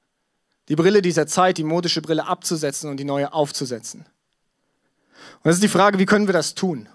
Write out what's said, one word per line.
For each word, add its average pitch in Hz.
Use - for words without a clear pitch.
Die 151
Brille 196
dieser 156
Zeit, 185
die 160
modische 165
Brille 156
abzusetzen 156
und 139
die 139
neue 143
aufzusetzen. 139
Und -
das 165
ist 185
die 208
Frage, 196
wie 190
können 208
wir 190
das 160
tun? 147